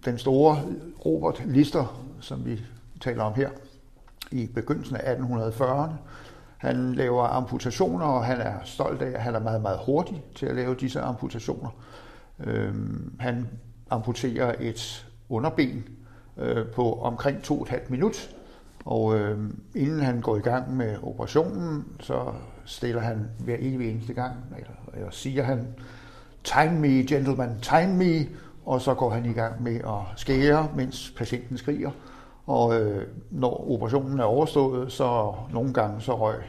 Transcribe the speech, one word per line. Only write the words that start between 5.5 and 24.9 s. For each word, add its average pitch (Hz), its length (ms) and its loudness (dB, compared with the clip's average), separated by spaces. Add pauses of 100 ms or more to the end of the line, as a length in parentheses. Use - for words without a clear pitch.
fyrrerne, 139 460 0 (600)
han 127 380 0
laver 123 280 4
amputationer, 143 800 0
og 127 200 4
han 123 160 0
er 110 120 -2 (100)
stolt - 380 -2
af, 131 100 -2
at 127 100 -2
han 117 140 0
er 113 40 2
meget, 113 220 0
meget 95 240 0
hurtig 156 380 0 (120)
til - 100 -4
at 127 100 0
lave 127 200 0
disse 131 260 -2
amputationer. 120 680 -4 (680)
Øhm, 104 800 -4
han 123 280 -4 (420)
amputerer 120 720 0
et - 480 -6 (220)
underben, 123 540 0 (540)
øh, 120 300 0
på 117 260 2
omkring 120 500 -2
to 147 120 0
og - 60 -2
et - 80 -6
halvt - 200 -4
minut. 151 460 -2 (500)
Og, 110 340 2
øhm, 104 400 -2 (160)
inden 156 240 2
han 123 220 2
går 110 160 2
i - 20 2
gang 127 380 0
med 110 260 0
operationen, 160 840 -2 (140)
så 123 320 -4 (340)
stiller 117 360 -2
han 110 280 -2 (100)
hver 120 200 -2
evig 127 320 -2
eneste 113 220 -4
gang, 123 220 -4 (220)
eller, - 140 -14 (220)